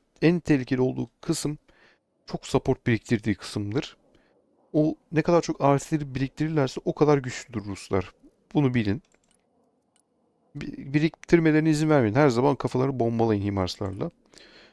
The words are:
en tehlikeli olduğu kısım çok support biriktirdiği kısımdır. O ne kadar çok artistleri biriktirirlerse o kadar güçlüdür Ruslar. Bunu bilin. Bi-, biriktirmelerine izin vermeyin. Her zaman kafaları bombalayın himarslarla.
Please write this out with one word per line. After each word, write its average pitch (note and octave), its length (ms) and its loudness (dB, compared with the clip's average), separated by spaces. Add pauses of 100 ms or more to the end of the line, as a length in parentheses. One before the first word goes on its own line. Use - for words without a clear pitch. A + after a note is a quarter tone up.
(220)
en E3+ 180 2
tehlikeli C3 400 0
olduğu B2+ 300 -2 (100)
kısım D3+ 380 -6 (680)
çok - 200 -12
support - 400 -2
biriktirdiği A2 480 0
kısımdır. G#2 640 -8 (760)
O D#3 220 0 (180)
ne D#3 100 2
kadar E3+ 200 2
çok - 180 -8
artistleri C#3+ 540 0
biriktirirlerse C#3 720 -2
o E3+ 100 -2
kadar D3 240 4
güçlüdür A#2+ 460 -8
Ruslar. G2 480 -4 (420)
Bunu C3+ 200 2
bilin. G#2+ 280 -2 (1500)
Bi-, - 400 -10
biriktirmelerine D#3 760 2
izin D#3 200 0
vermeyin. A#2+ 240 4
Her C#3+ 140 6
zaman B2+ 280 2
kafaları C3 440 -2
bombalayın A2+ 420 0
himarslarla. G2 680 -4 (640)